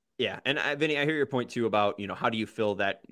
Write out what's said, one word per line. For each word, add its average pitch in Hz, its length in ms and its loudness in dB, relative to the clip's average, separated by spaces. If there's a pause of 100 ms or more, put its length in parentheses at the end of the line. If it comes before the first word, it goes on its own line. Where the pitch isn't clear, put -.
(160)
Yeah, 107 300 -2
and 143 120 0
I, 143 160 0
Vinny, 147 240 0
I 143 60 0
hear 156 100 2
your 143 120 0
point 127 240 -4
too 117 160 0
about, 104 340 2
you 101 60 -6
know, 95 80 -6
how 120 160 0
do 113 80 0
you 107 80 0
fill 104 300 0
that, 98 360 0